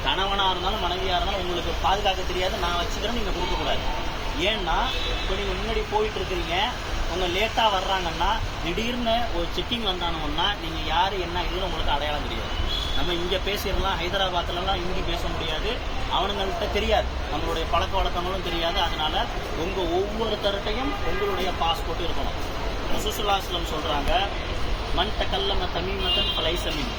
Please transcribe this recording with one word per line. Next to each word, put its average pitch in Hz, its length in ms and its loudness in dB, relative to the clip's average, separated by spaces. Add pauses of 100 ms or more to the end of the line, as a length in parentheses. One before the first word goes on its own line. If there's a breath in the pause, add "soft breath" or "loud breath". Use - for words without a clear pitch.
கணவனா 190 460 2
இருந்தாலும் 185 360 -2
மனைவியா 185 300 0
இருந்தாலும் 185 280 0
உங்களுக்கு 175 280 -2 (100)
பாதுகாக்க 190 480 2
தெரியாது, 185 340 0
நான் 175 160 0
வச்சுக்கிறேன்னு 208 380 -2
நீங்க 190 180 0
கொடுக்கக்கூடாது. - 460 0 (580)
ஏன்னா, 185 380 0 (420)
இப்ப - 180 -2
நீங்க 196 160 -2
முன்னாடி 226 280 -2 (100)
போயிட்டு 220 280 0
இருக்கிறீங்க, 175 340 -2 (580)
உங்க 185 140 0 (100)
லேட்டா 220 280 2 (120)
வர்றாங்கன்னா, 180 540 2 (340)
திடீர்னு 226 520 0 (200)
ஒரு 170 100 0 (100)
செக்கிங் 226 340 -2
வந்தானுங்கன்னா, 165 560 0 (180)
நீங்க 160 220 -2
யாரு 185 340 2
என்ன 170 200 -2
ஏதுன்னு 175 280 0
உங்களுக்கு 160 280 2
அடையாளம் 147 300 0
தெரியாது. - 260 -2 (440)
நம்ம 175 160 4
இங்க 175 240 0 (100)
பேசிடலாம், 190 540 0
ஹைதராபாத்லலாம் 180 840 0
ஹிந்தி 180 240 0
பேச 165 160 0 (120)
முடியாது, 156 360 -2 (460)
அவனுங்கள்ட்ட 190 560 0
தெரியாது, 208 340 2 (260)
நம்மளுடைய 165 380 0
பழக்க 180 280 2
வழக்கங்களும் 175 500 0
தெரியாது. 170 320 0
அதனால 165 440 0 (340)
உங்க 175 200 -2 (200)
ஒவ்வொருத்தர்கிட்டையும் 214 920 0 (140)
உங்களுடைய 185 440 0 (120)
பாஸ்போர்ட் 170 440 0
இருக்கணும். - 320 0 (540)
ரசூலுல்லாஹி 208 240 2
ஸல்லல்லாஹு 202 220 2
அலைஹி - 100 -4
வஸல்லம் 175 260 -2
சொல்றாங்க, 151 380 0 (840)
"மன் 185 260 2
தகல்லம 196 540 2
தமீமத்தன் 180 640 0
ஃபலைஸ 170 280 0
மின்." 147 340 -2